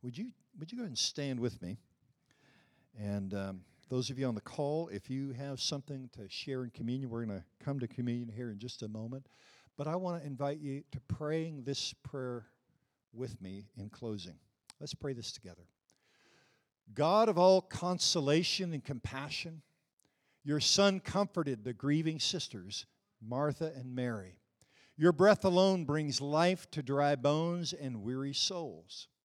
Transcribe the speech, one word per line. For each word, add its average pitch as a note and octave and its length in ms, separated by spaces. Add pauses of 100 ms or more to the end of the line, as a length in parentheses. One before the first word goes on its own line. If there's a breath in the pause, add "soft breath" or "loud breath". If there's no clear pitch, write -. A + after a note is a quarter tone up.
Would B2 140
you, A3+ 160 (260)
would D#3+ 140
you A#3+ 60
go B3 40
ahead G#3 80
and A#2 80
stand C#3 400
with A2+ 240
me? F2+ 160 (1200 soft breath)
And, G2+ 360
um, G2 260 (300 soft breath)
those B2+ 180
of C3 100
you C3+ 80
on A#2+ 80
the G#2 60
call, D3+ 480
if G2+ 220
you C3+ 220
have C3+ 280
something C3+ 540
to G2+ 140
share C3 360
in A#2+ 60
communion, B2+ 400
we're A#2 140
gonna G2 200 (160)
come C#3 200
to B2 60
communion A#2+ 420
here A#2 220
in G2+ 80
just A#2+ 240
a A2 60
moment. A2+ 400 (480 soft breath)
But C#3+ 100
I D#3 100
wanna F3 280
invite C#3+ 340
you C#3+ 320
to C3 100
praying D#3 640
this C3+ 280 (100)
prayer B2 440 (680)
with A2+ 300
me G2 340
in G#2 140
closing. F#2+ 480 (420)
Let's D3+ 140
pray C#3 180
this A#2+ 200
together. F2 360 (1300 soft breath)
God F#3 340
of F#3+ 80
all F#3 240
consolation F3 1120
and C#3+ 100
compassion, D3 800 (800)
your D3 180
Son G3 380
comforted E3 640
the A#2+ 120
grieving D#3 440
sisters, G#2 680 (340)
Martha C#3 560
and B2+ 180
Mary. A2 440 (580 soft breath)
Your E3 160
breath F#3+ 320
alone F#3 420
brings D3 340
life D#3+ 520
to D3+ 100
dry C#3+ 340
bones D#3+ 560
and C3 300
weary C3 320
souls. C#3 720 (160)